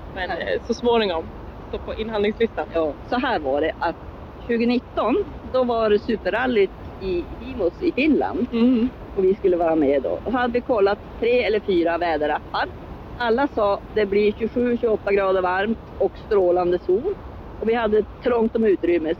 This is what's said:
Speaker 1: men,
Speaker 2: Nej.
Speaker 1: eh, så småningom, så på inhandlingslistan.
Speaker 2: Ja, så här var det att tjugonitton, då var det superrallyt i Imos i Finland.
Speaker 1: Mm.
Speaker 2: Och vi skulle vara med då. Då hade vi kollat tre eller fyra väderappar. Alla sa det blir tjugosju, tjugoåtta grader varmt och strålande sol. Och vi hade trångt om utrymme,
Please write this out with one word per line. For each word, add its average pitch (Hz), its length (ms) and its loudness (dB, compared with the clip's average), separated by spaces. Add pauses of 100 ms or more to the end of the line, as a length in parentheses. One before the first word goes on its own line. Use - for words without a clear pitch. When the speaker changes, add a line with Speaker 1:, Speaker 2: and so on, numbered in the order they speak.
(160)
Speaker 1:
men, 185 140 -6
Speaker 2:
Nej. 131 260 -4
Speaker 1:
eh, - 120 -4
så 233 60 0
småningom, 220 500 2 (480)
så 214 60 -6
på 196 160 -10
inhandlingslistan. 220 800 -2
Speaker 2:
Ja, 160 200 0 (160)
så 240 100 -2
här 240 200 0
var 143 220 0
det 156 180 2
att 165 160 -2 (520)
tjugonitton, 240 760 0 (300)
då 254 100 2
var 226 260 2
det 208 100 6
superrallyt 214 720 0 (320)
i 180 220 -2 (300)
Imos 175 300 -2
i - 80 2
Finland. 208 600 2
Speaker 1:
Mm. 240 380 4 (280)
Speaker 2:
Och 196 60 2
vi 190 120 4
skulle 185 220 2
vara 165 180 2
med 143 260 4
då. 85 240 -2
Då 202 60 -2
hade 247 220 0
vi 240 80 0
kollat 208 360 2 (220)
tre 247 240 4
eller 208 160 2
fyra 170 380 2
väderappar. 160 680 -2 (520)
Alla 240 300 2
sa 202 320 0 (140)
det 208 120 2
blir 208 260 4
tjugosju, 240 460 0
tjugoåtta 214 340 0
grader 190 300 2
varmt 214 360 0 (220)
och 190 120 0 (140)
strålande 180 540 4
sol. 269 360 0 (460)
Och 214 80 -2
vi 226 40 2
hade 214 300 4 (200)
trångt 233 320 2
om 226 100 2
utrymme, 170 540 2